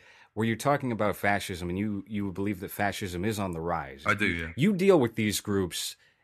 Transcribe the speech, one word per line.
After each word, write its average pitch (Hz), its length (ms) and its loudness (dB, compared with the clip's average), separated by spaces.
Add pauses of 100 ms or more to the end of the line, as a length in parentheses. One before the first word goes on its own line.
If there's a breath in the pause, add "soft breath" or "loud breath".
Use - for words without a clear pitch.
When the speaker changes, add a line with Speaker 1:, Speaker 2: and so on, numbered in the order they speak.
(340 loud breath)
Speaker 1:
where 110 120 0
you're 113 100 2
talking 135 360 0
about 104 240 0
fascism, 95 520 0
and 90 100 -2
you, 101 280 -4
you 101 240 -4
believe 98 300 -4
that 92 100 -8
fascism 95 540 -2
is 107 160 0
on 95 120 -2
the 82 80 -6
rise. 78 460 -4
Speaker 2:
I 104 80 4
do, 104 120 2
yeah. 85 300 -2
Speaker 1:
You 175 160 4
deal 185 280 6
with 117 160 2
these 107 240 2
groups 98 560 -2 (280 soft breath)